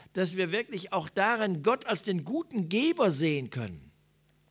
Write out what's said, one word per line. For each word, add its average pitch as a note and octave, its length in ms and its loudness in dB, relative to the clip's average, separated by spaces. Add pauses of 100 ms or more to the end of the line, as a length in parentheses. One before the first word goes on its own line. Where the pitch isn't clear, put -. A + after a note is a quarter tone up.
(120)
dass F#3 240 -2
wir F#3 160 0
wirklich G3+ 400 -4
auch E3 160 -2
darin G3+ 540 0
Gott A3+ 240 2
als G#3+ 160 -2
den F3+ 220 -2
guten A3+ 440 -4
Geber B3+ 420 4
sehen C#3+ 380 0
können. F2+ 420 -8 (600)